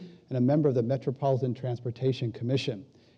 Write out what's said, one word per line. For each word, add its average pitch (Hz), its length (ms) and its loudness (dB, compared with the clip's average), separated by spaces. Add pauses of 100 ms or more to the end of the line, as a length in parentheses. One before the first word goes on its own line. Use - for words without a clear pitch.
(280)
and 131 100 -2
a 123 40 4
member 147 260 6
of 131 80 4
the 123 80 2
Metropolitan 131 720 0
Transportation 123 800 -4
Commission. 120 520 -2 (320)